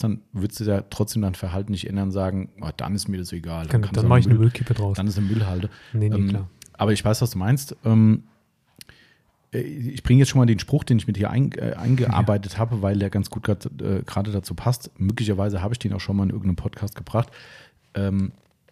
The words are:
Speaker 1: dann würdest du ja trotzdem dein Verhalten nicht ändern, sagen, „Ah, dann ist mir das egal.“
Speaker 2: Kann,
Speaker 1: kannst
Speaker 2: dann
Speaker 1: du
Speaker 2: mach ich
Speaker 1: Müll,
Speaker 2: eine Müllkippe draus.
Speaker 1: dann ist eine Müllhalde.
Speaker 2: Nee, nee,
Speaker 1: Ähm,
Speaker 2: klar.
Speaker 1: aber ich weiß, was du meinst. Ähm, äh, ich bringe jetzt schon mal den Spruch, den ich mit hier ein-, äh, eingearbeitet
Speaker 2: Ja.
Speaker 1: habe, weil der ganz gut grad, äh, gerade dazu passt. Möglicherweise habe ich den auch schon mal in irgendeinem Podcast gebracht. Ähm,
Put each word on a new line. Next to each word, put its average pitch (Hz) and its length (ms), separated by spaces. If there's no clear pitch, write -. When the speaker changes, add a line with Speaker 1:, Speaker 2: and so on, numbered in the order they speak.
Speaker 1:
dann 104 160
würdest 98 280
du 107 40
ja 101 180
trotzdem - 400
dein 92 120
Verhalten 95 380
nicht 92 160
ändern, 98 220
sagen, 95 400
„Ah, 78 160
dann 80 180
ist 98 140
mir 98 100
das 90 140
egal.“ 82 360
Speaker 2:
Kann, 127 140
Speaker 1:
kannst 98 140
Speaker 2:
dann 113 80
Speaker 1:
du 117 40
Speaker 2:
mach 120 100
ich 120 80
Speaker 1:
Müll, 127 80
Speaker 2:
eine 110 60
Müllkippe 120 340
draus. 101 220
Speaker 1:
dann 98 100
ist 98 120
eine 101 100
Müllhalde. 101 420
Speaker 2:
Nee, 107 160
nee, 107 80
Speaker 1:
Ähm, 98 120
Speaker 2:
klar. 98 220
Speaker 1:
aber 107 180
ich 101 120
weiß, 107 180
was 120 80
du - 80
meinst. 123 460
Ähm, 110 400
äh, 117 80
ich 131 420
bringe 123 180
jetzt 135 100
schon 139 100
mal 123 60
den 110 120
Spruch, - 260
den 120 120
ich 101 100
mit 101 120
hier 101 120
ein-, 131 220
äh, - 220
eingearbeitet 107 800
Speaker 2:
Ja. 95 40
Speaker 1:
habe, 113 240
weil 98 160
der 98 120
ganz 98 200
gut - 140
grad, 101 220
äh, 98 240
gerade 101 280
dazu 95 220
passt. - 440
Möglicherweise 101 640
habe 107 120
ich 117 40
den 101 140
auch 95 80
schon 98 160
mal 98 80
in 95 60
irgendeinem 95 260
Podcast - 400
gebracht. - 340
Ähm, 98 380